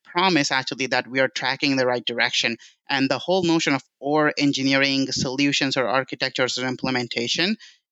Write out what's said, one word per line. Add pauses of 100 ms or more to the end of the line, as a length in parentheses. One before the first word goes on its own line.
promise
actually
that
we
are
tracking
in
the
right
direction. (360)
And
the
whole
notion
of (160)
or
engineering
solutions
or
architectures
or
implementation (360)